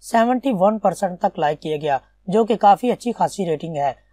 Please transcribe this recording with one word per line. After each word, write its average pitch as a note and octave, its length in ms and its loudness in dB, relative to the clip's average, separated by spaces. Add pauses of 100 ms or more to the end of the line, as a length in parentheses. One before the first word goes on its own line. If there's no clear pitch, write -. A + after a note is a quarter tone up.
सेवेंटी A#3+ 520 0
वन G3+ 260 2
परसेंट F3+ 400 -2
तक F#3+ 200 -2
लाइक D3+ 200 0
किया D#3 180 -6
गया, D3 220 -2 (300)
जो G#3+ 160 2
कि A3 100 0
काफ़ी G#3 360 4
अच्छी A#3 200 -4
खासी F#3+ 340 -2
रेटिंग D#3+ 320 -4
है। C#3 180 -2 (180)